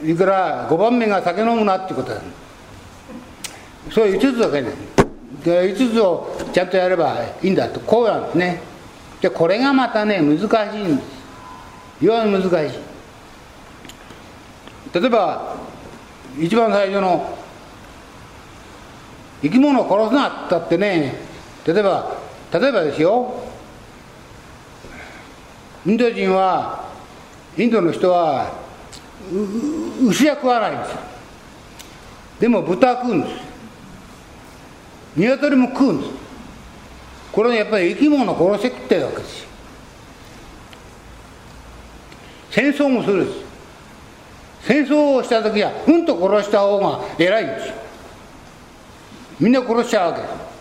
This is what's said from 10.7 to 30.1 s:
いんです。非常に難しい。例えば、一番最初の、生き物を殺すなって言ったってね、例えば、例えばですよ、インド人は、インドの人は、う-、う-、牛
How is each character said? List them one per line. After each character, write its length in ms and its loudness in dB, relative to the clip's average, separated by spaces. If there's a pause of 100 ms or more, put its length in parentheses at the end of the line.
い 60 -6
ん 140 0
で 40 -2
す。 60 -14 (920)
非 60 2
常 200 4
に 60 2
難 120 2
し 40 0 (280)
い。 40 -12 (2250)
例 120 0
え 40 2
ば、 460 0 (840)
一 160 0
番 160 4
最 160 2
初 140 0
の、 360 -2 (2000)
生 80 0
き 100 4
物 220 6
を 80 0
殺 200 2
す 60 2
な 120 4
っ 20 -2
て 100 -8
言 80 -12
っ 20 -12
た 160 2
っ 40 -12
て 80 4
ね、 380 0 (500)
例 140 2
え 40 2
ば、 320 0 (380)
例 160 2
え 20 0
ば 120 2
で 120 -2
す 60 0
よ、 320 2 (2500)
イ 60 2
ン 60 2
ド 120 4
人 240 0
は、 520 0 (720)
イ 80 2
ン 40 4
ド 120 2
の 100 2
人 180 2
は、 400 2 (840)
う-、 40 -6 (680)
う-、 40 4
牛 200 4